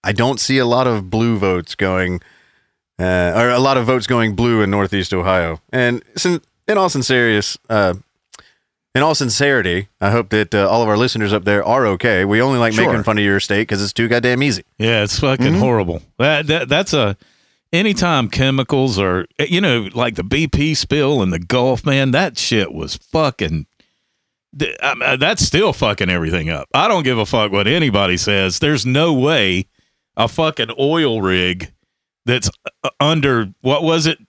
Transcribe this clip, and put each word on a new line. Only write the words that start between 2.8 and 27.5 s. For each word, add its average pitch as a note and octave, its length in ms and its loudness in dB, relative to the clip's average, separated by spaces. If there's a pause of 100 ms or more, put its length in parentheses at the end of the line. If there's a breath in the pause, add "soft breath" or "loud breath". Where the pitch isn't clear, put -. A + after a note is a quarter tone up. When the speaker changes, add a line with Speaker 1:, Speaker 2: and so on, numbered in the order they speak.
Speaker 1:
uh, F2+ 380 0
or A#2 160 2
a B2 80 2
lot C3+ 180 2
of A#2+ 80 0
votes B2 220 0
going A2+ 280 0
blue A#2 280 2
in G2 80 0
Northeast G2 420 -2
Ohio. F2 480 -2 (100)
And B2 320 -2 (120)
sin-, F3+ 260 -2 (260)
in G#3 120 0
all F#3 100 2
sincerity, A#2+ 580 2 (220)
uh, G2+ 240 2 (1000 soft breath)
in C3+ 80 4
all D#3+ 100 2
sincerity, A2 760 0 (140)
I G2 80 0
hope A2 200 0
that, G#2+ 260 0
uh, G2 120 4
all A2+ 140 2
of A2 80 0
our G#2 80 2
listeners A2 340 0
up G2+ 140 0
there G#2 180 2
are B2 220 2
okay. G2 400 2
We G#2+ 160 2
only C3 160 2
like A#2 160 2
Speaker 2:
Sure. A2+ 140 2
Speaker 1:
making A2 160 0
fun G#2 160 0
of G#2 40 2
your G2 160 2
state G#2 280 -2
'cause G2+ 160 -2
it's G2 100 -6
too A#2 140 -2
goddamn A#2+ 340 0
easy. A#2 220 -2 (160)
Speaker 3:
Yeah, A2 240 2
it's - 160 -4
fucking C3 260 0
Speaker 2:
Mm-hmm. E3 140 2
Speaker 3:
horrible. G2 420 0 (160)
That, D3 300 0
that, D3 220 -2
that's D#3 220 0
a, A2 240 0 (560 soft breath)
anytime E3+ 580 0
chemicals C3+ 680 0
are, F#2 300 0 (100)
you E3+ 240 -2
know, A#2+ 320 0
like A#2+ 220 -2
the G2 80 -6
B C#3 240 0
P D3+ 260 0
spill C#3+ 480 0
in F#2 80 2
the E2 100 -2
Gulf, B2 460 0
man, C#3 260 0
that D3+ 260 0
shit F#2+ 360 -2
was D2+ 240 -8
fucking, F#2+ 680 -4 (920)
th-, - 240 -4
I C3+ 140 -2
mean, C3 240 -2
that's F3+ 260 0
still F3+ 280 2
fucking G2+ 360 -2
everything E2 400 -2
up. D2 240 -6
I C#3 140 2
don't E3 160 0
give B2+ 160 0
a G#2 80 0
fuck G#2+ 240 0